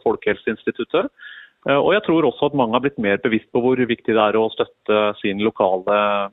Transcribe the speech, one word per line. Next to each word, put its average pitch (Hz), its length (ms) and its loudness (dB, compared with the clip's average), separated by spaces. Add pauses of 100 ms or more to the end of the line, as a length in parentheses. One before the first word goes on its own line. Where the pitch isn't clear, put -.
Folkehelseinstituttet. 113 1000 -4 (580)
Eh, 139 80 2
og 147 160 2
jeg 208 160 0
tror 165 160 2
også 139 220 0
at 143 100 -2
mange 123 160 2
har 123 80 2
blitt 139 180 -4
mer 101 200 0
bevisst 110 340 -2
på 127 80 0
hvor 127 160 2
viktig 117 400 -2
det 110 80 4
er 107 160 2
å 110 160 0
støtte 107 640 -2
sin 98 200 -4
lokale 101 920 0